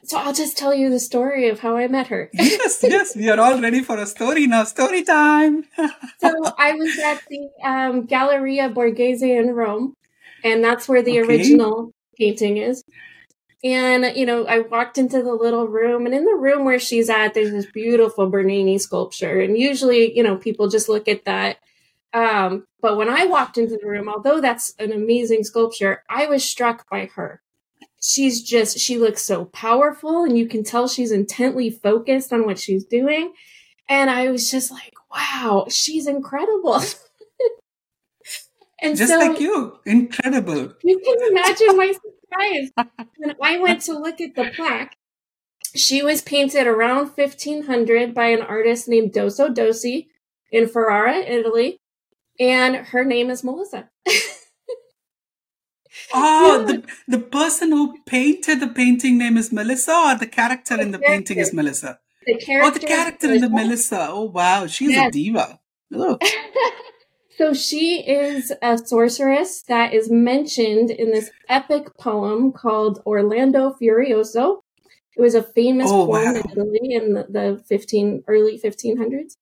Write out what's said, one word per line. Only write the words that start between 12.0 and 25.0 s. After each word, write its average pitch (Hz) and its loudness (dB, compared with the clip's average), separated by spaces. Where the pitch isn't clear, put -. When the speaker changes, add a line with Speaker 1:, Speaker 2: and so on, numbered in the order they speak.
Speaker 1:
painting 208 0
is. 240 -4
And, 254 2
you 262 0
know, 233 0
I 226 2
walked 226 -4
into 262 0
the 247 -2
little 233 0
room, 240 0
and 247 -2
in 294 0
the 427 4
room 277 0
where 254 2
she's 233 0
at, 214 0
there's 214 0
this 202 -4
beautiful 220 0
Bernini 196 0
sculpture. 185 -4
And 196 0
usually, 247 2
you 240 4
know, 202 2
people 208 -2
just 214 -2
look 214 -2
at 202 -2
that. 196 -4
Um, 208 0
but 214 2
when 220 0
I 311 2
walked 294 0
into 226 -2
the 208 -10
room, 208 -6
although 269 0
that's 240 -2
an 214 -4
amazing 226 0